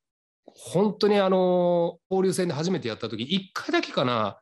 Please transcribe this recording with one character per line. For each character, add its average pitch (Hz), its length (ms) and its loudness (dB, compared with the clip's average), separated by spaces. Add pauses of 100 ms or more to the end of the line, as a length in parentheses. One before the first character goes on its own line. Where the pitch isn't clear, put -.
(460)
本 - 520 -2
当 214 120 2
に 208 100 4
あ 190 100 4
の、 180 680 2 (100)
交 190 160 2
流 185 80 2
戦 180 140 -2
で 165 60 -2
初 160 180 -2
め 165 80 -2
て 120 80 -6
や 107 80 -4
っ - 20 -10
た 113 120 -8
時、 110 140 -8
一 190 280 -4
回 - 220 -6
だ 339 80 0
け - 100 -10
か 151 140 0
な 110 360 -2